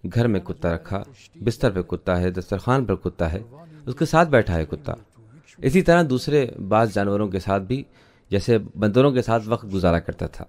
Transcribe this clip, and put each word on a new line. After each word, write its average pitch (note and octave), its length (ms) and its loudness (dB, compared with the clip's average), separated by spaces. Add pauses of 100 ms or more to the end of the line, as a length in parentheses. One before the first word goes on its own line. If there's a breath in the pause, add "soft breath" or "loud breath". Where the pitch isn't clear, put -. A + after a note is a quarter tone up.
(140)
گھر A#2 140 2
میں G2+ 120 0
کتا F2+ 360 -4
رکھا، G2 280 -8 (320)
بستر A#2 360 -2
پہ F#2 100 -4
کتا F2+ 400 -2
ہے، F2+ 100 0
دسترخوان G2+ 540 -2
پر G2 100 0
کتا F2+ 380 -4
ہے، F#2+ 60 -6 (460)
اس B2 100 -8
کے E3 100 0
ساتھ D#3+ 240 4
بیٹھا A2 260 2
ہے D#2+ 100 0
کتا۔ - 280 -8 (640)
اسی D#3+ 240 2
طرح E3+ 280 6
دوسرے C3 380 0 (200)
بعض G#2+ 260 2
جانوروں G2+ 340 0
کے F#2+ 120 -4
ساتھ G2 240 -2
بھی، B2+ 200 -4 (460 soft breath)
جیسے A2 280 2
بندروں G#2+ 540 2
کے B2+ 100 0
ساتھ A2+ 240 0
وقت A2 280 -4
گزارا F2 260 2
کرتا - 280 -8
تھا۔ - 220 -14